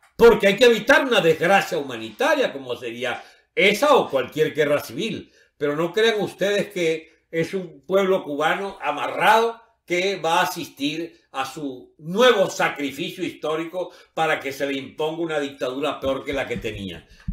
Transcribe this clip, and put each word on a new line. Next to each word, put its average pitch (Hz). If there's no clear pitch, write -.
porque 214
hay 196
que 254
evitar 254
una 233
desgracia 170
humanitaria 143
como 131
sería 120
esa 202
o 185
cualquier 143
guerra 147
civil. 160
Pero 147
no 170
crean 220
ustedes 196
que 165
es 165
un 180
pueblo 190
cubano 170
amarrado 156
que 180
va 165
a 180
asistir 156
a 131
su 139
nuevo 190
sacrificio 165
histórico 160
para 156
que 135
se 143
le 139
imponga 156
una 156
dictadura 139
peor 131
que 143
la 131
que 117
tenía. 98